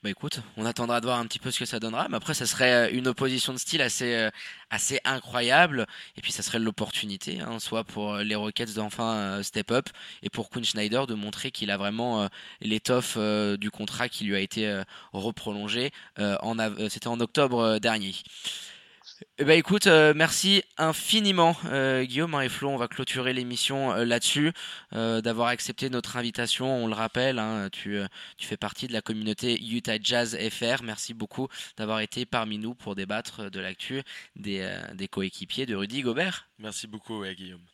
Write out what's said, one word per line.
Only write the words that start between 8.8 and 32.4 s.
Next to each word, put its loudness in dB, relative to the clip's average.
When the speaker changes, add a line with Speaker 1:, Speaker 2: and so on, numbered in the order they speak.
Speaker 1:
euh, -2
step -2
up, 2
et -4
pour -8
Quinn -6
Snyder 0
de -4
montrer -6
qu'il -4
a 0
vraiment, 0
euh, 0
l'étoffe, 0
euh, 2
du -4
contrat -4
qui -6
lui 0
a 2
été, -2
euh, -2
reprolongé, -4
euh, 0
en -2
av-, -2
euh, -2
c'était -6
en -2
octobre, 2
euh, 4
dernier. 0
Eh 2
ben, 10
écoute, 4
euh, 10
merci 4
infiniment, 4
euh, 4
Guillaume, 0
hein, 2
et 2
Flo, -2
on 0
va 0
clôturer -2
l'émission, 0
euh, 2
là-dessus, 4
euh, 0
d'avoir 2
accepté -2
notre -4
invitation. 0
On 0
le 0
rappelle, 0
hein, -2
tu, -6
euh, -2
tu -10
fais -4
partie -6
de -8
la -2
communauté -2
Utah -2
Jazz 2
F -2
R. 2
Merci -8
beaucoup -4
d'avoir -2
été -4
parmi -2